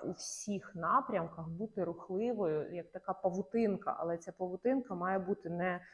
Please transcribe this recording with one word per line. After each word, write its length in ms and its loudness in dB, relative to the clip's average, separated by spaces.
у 80 -2
всіх 600 -6
напрямках 760 0
бути 360 -4
рухливою, 880 0
як 180 -8
така 200 -4
павутинка. 840 2
Але 200 0
ця 140 -12
павутинка 600 0
має 240 2
бути 320 0
не 300 0